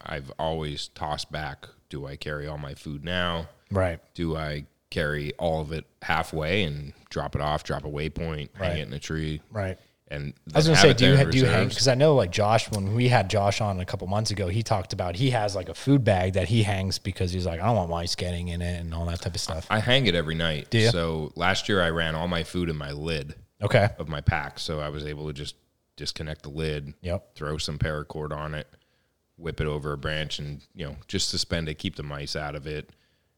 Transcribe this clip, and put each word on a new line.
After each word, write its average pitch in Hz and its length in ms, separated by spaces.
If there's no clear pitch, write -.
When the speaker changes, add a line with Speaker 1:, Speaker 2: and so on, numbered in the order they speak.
Speaker 1:
I've 69 340
always 78 500
tossed 76 440
back, 76 340
do 69 180
I 69 100
carry 73 300
all 76 120
my 69 160
food 73 300
now? 87 440
Speaker 2:
Right. 90 260
Speaker 1:
Do 82 220
I 76 300
carry 76 480
all 80 220
of 76 120
it 78 120
halfway 80 600
and 73 300
drop 71 240
it 69 60
off, 76 240
drop 73 200
a 76 40
waypoint, 76 680
hang - 60
Speaker 2:
Right. 82 80
Speaker 1:
it 76 80
in 57 60
a 76 80
tree? 78 400
Speaker 2:
Right. 95 280
Speaker 1:
And 71 220
Speaker 2:
I - 40
was 156 80
Speaker 1:
then 160 80
Speaker 2:
gonna - 20
Speaker 1:
have 98 60
Speaker 2:
say, 143 80
Speaker 1:
it 127 60
Speaker 2:
do 120 100
you - 40
Speaker 1:
there - 80
Speaker 2:
ha-, 139 60
Speaker 1:
in - 60
Speaker 2:
do 131 80
you 131 80
hang, - 120
Speaker 1:
reserves. - 200
Speaker 2:
'cause 113 100
I 127 80
know, 151 180
like, 104 180
Josh, 107 380
when 101 240
we 123 140
had 113 220
Josh 101 300
on 98 200
a 90 40
couple 95 240
months 107 240
ago, 98 160
he 107 140
talked 101 300
about, 90 240
he 127 140
has, 104 260
like, 90 120
a 82 60
food 135 300
bag 92 300
that 90 140
he 117 160
hangs 95 360
because 92 320
he's 90 140
like, 82 140
"I 95 60
don't 117 100
want 90 140
mice 85 260
getting 87 320
in 85 140
it," 87 180
and 82 140
all 82 120
that 85 160
type 85 140
of - 40
stuff. - 300
Speaker 1:
I 107 100
hang 123 260
it 90 100
every 80 200
night. 80 340
Speaker 2:
Do 117 80
you? 110 120
Speaker 1:
So 82 460
last 92 320
year 101 140
I 85 80
ran 82 260
all 82 120
my 85 160
food 87 240
in 80 80
my 71 160
lid 76 420
Speaker 2:
Okay. 104 260
Speaker 1:
of 78 100
my 73 120
pack. 71 400
So 78 200
I 73 80
was 73 160
able 76 240
to 76 40
just 73 220
disconnect 76 480
the - 60
lid, 73 540
Speaker 2:
Yep. 87 340
Speaker 1:
throw 76 220
some 76 200
paracord 76 540
on 76 240
it, 76 100
whip 82 240
it 92 80
over 76 240
a 71 60
branch, 76 420
and, 71 220
you 85 120
know, 71 100
just - 220
suspend 85 400
it, 78 60
keep 87 200
the - 80
mice 73 320
out 76 220
of 71 100
it. - 240